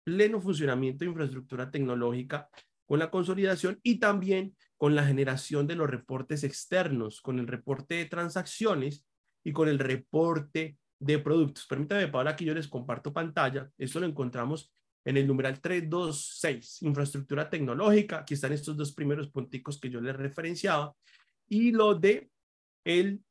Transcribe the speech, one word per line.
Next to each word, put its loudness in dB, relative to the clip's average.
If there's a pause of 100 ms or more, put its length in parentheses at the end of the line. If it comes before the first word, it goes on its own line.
pleno 2
funcionamiento 0
de -2
infraestructura -6
tecnológica -2 (380)
con 2
la 0
consolidación 0
y 4
también 2 (220)
con 4
la 4
generación 0
de -4
los 0
reportes -6
externos, -2
con -4
el -4
reporte -6
de -4
transacciones -2 (380)
y -4
con 2
el 2
reporte 0 (200)
de 2
productos. 2
Permítame, -2
Paola, 0
que -6
yo 0
les -4
comparto -6
pantalla. -2
Esto -6
lo -2
encontramos -4 (320)
en 0
el 4
numeral 0
tres -2
dos -4
seis, -6
infraestructura -2
tecnológica. 2
Aquí -6
están -2
estos -4
dos -4
primeros -2
punticos -8
que -8
yo -8
les -6
referenciaba. -2 (540)
Y 4
lo 6
de 4 (540)
el 2